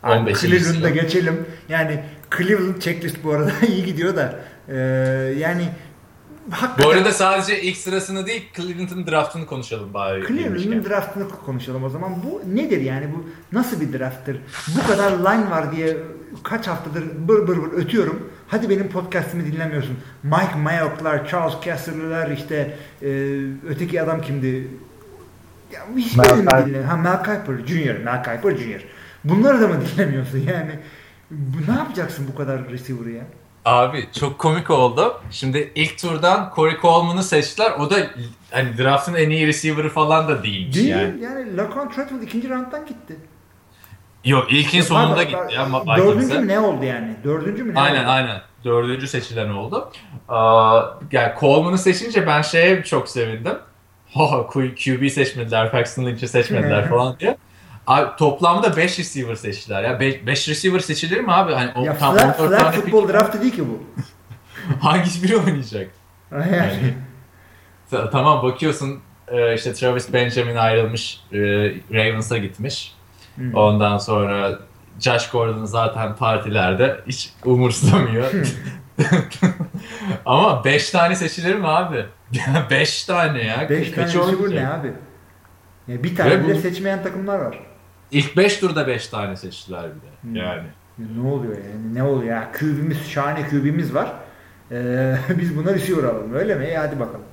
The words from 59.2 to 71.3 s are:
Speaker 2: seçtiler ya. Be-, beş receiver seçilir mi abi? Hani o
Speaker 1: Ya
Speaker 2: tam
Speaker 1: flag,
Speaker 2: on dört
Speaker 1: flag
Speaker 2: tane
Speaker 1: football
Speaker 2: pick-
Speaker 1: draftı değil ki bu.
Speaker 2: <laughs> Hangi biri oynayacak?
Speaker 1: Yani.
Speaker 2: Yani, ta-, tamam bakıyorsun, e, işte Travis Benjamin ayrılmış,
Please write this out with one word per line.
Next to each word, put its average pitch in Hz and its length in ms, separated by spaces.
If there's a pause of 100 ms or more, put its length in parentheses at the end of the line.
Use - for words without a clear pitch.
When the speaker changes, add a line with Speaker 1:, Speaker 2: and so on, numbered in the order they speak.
Speaker 2:
seçtiler 101 480
ya. 120 180
Be-, 135 260
beş 139 220
receiver 180 300
seçilir 165 420
mi 214 120
abi? 175 200
Hani 123 240
o 127 80
Speaker 1:
Ya 151 140
Speaker 2:
tam 170 180
Speaker 1:
flag, 226 80
Speaker 2:
on 269 40
dört - 80
Speaker 1:
flag 180 240
Speaker 2:
tane 208 160
Speaker 1:
football 202 320
Speaker 2:
pick- 175 40
Speaker 1:
draftı 208 300
değil 247 120
ki 170 140
bu. 110 140 (960)
Speaker 2:
<laughs> - 0
Hangi 175 420
biri 196 140
oynayacak? 135 540 (420)
Speaker 1:
Yani. 175 240
Speaker 2:
Yani, 131 380 (960)
ta-, 110 200
tamam 139 320
bakıyorsun, 139 580 (280)
e, 120 260
işte 113 180
Travis 123 400
Benjamin 120 440
ayrılmış, 113 640 (120)